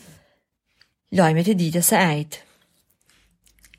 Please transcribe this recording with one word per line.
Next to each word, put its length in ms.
Lajmet 320
e 80
ditës 380
së 100
ejtë. 400